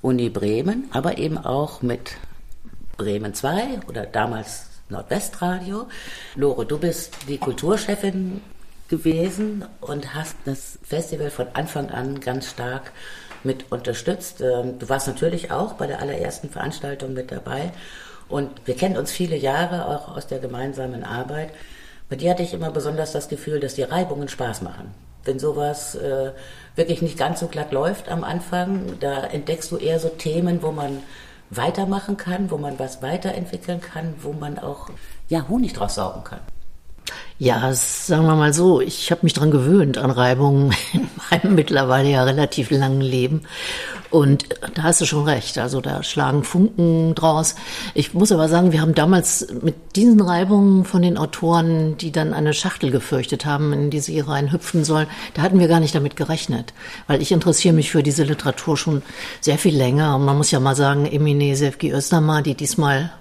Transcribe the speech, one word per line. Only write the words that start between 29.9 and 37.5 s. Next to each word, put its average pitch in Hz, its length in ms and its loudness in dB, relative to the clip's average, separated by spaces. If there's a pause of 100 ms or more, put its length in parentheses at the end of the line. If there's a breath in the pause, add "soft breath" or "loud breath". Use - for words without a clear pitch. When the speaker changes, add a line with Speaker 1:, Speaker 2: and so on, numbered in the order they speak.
Speaker 1:
so 160 100 -2
Themen, 170 520 -2
wo 156 100 -2
man 139 320 -6 (460 loud breath)
weitermachen 196 680 -2
kann, 180 340 -4
wo 156 60 -2
man 143 220 -6
was 131 220 -8
weiterentwickeln 175 800 -6
kann, 160 400 -8
wo 143 120 -8
man 147 260 -8
auch, - 300 -10 (380 loud breath)
ja, 147 200 0
Honig 233 260 0
draus 104 220 -2
saugen 92 280 -6
kann. - 160 -12 (1000 loud breath)
Speaker 2:
Ja, 123 320 2